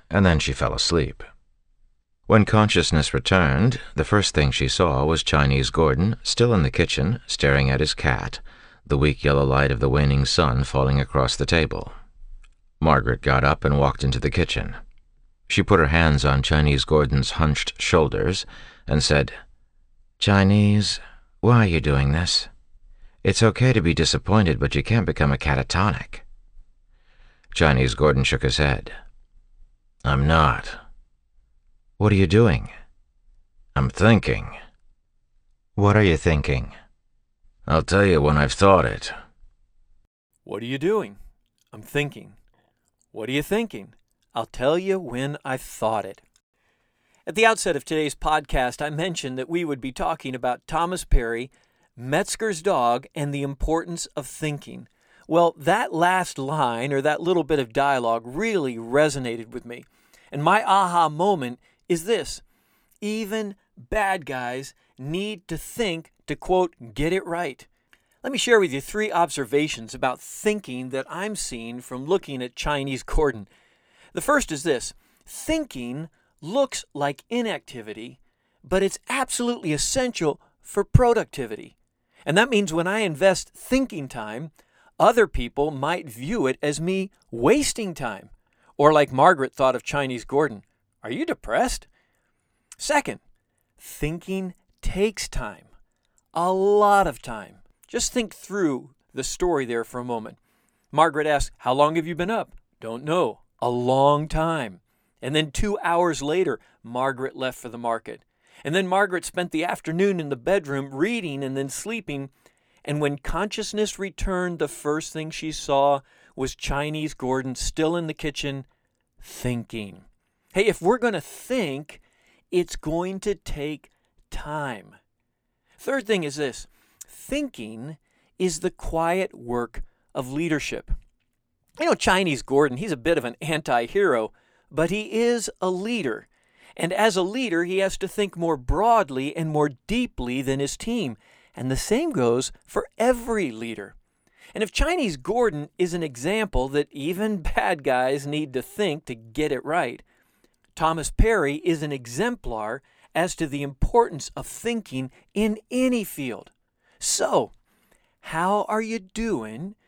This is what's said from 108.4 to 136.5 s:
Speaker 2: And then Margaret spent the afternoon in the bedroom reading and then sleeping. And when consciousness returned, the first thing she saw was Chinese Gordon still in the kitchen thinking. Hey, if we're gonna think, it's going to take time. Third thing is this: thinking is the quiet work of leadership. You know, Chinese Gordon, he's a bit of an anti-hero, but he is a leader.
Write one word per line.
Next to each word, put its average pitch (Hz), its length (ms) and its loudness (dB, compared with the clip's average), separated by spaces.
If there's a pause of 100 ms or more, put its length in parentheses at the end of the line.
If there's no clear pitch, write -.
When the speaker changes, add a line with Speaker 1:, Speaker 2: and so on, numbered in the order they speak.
Speaker 2:
And 147 120 -2
then 190 120 0
Margaret 185 380 0
spent 180 260 -6
the 156 120 -2
afternoon 175 560 0
in 147 100 -6
the 139 60 -4
bedroom 139 580 -2
reading 160 500 -2
and 135 120 -6
then 139 140 -4
sleeping. 147 600 -8 (540)
And 147 160 -4
when 143 180 -2
consciousness 208 800 -4
returned, 180 640 -4
the 151 80 0
first 151 460 -4
thing 156 180 -8
she 156 220 -8
saw 139 480 2 (340)
was 131 200 -6
Chinese 151 580 -4
Gordon 131 420 -4
still 160 400 -2
in 165 120 -4
the 156 60 -6
kitchen 143 520 -8 (560)
thinking. 110 800 -8 (500)
Hey, 202 120 2
if 196 160 0
we're 214 160 2
gonna 214 240 -2
think, 156 800 -6 (500)
it's 175 240 -2
going 180 460 -6
to 202 140 -4
take - 560 -10 (380)
time. 139 640 -8 (840)
Third 262 280 -6
thing 196 200 0
is 143 100 -8
this: - 320 -6 (400)
thinking 147 920 -10 (400)
is 180 220 -2
the 180 120 -4
quiet 170 600 -2
work 120 500 -6 (300)
of 131 180 -6
leadership. 151 600 -4 (880)
You 320 60 -2
know, 277 100 2
Chinese 185 460 0
Gordon, 135 360 2
he's 196 140 -6
a 139 60 -4
bit 160 200 0
of 123 80 -2
an 120 160 -10
anti-hero, 147 920 0 (380)
but 156 200 -2
he 214 220 -6
is 233 380 0 (120)
a 185 80 -2
leader. 185 580 -6 (480)